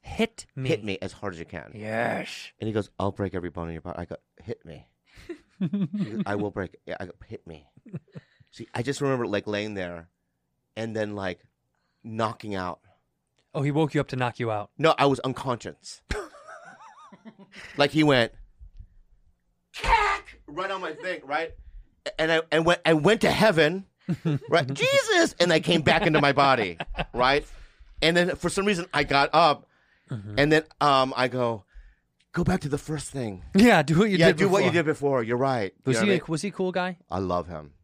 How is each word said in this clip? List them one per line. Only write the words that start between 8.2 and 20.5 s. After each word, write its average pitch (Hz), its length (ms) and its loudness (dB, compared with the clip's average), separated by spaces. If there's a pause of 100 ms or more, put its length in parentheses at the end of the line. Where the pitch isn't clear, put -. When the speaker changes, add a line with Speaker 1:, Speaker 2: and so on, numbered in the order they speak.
Speaker 2:
See, - 200 -18
I 120 100 -6
just 139 180 -4
remember, 131 260 0
like, 101 220 -4
laying 104 260 -4
there, 87 320 -8 (680)
and 113 180 -6
then, 107 220 -4
like, 95 240 -6 (640)
knocking 110 500 -6
out. 90 240 -6 (760)
Speaker 1:
Oh, 147 100 -4
he 143 100 0
woke 151 220 0
you 147 60 2
up 131 80 -2
to 131 80 -8
knock 123 220 -4
you 113 140 -4
out. 104 260 -6
Speaker 2:
No, 156 180 4
I 139 100 4
was 135 140 4
unconscious. - 840 -8
<laughs> - 60 -8 (1600)
Like, 143 140 2
he 156 140 2
went, 127 280 4 (1400)
"Cack!" 403 720 -2
right 180 240 -8